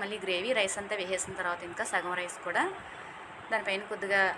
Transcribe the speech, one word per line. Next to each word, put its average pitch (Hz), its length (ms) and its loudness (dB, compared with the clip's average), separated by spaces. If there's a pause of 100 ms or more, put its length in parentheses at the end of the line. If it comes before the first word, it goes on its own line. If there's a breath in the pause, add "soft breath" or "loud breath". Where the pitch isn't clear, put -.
మళ్ళీ 202 240 -4
గ్రేవీ 185 320 2
రైస్ 202 240 4
అంతా 202 220 -2
వేసేసిన 185 380 -2
తర్వాత 175 280 0
ఇంకా 185 220 -4
సగం 180 300 2
రైస్ 175 260 -6
కూడా 208 160 4 (880 loud breath)
దానిపైన 202 320 2 (100)
కొద్దిగా 196 300 4 (140)